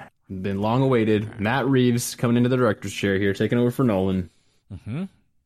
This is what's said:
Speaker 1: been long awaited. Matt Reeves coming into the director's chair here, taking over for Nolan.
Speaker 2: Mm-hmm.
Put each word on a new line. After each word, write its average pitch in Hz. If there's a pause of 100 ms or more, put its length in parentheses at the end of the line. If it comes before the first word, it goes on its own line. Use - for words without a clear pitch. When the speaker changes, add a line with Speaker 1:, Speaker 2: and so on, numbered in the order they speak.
(300)
Speaker 1:
been 98
long 113
awaited. 110
Matt 120
Reeves 123
coming 120
into 123
the 131
director's 104
chair 98
here, 101
taking 110
over 120
for 135
Nolan. 95 (440)
Speaker 2:
Mm-hmm. 120 (420)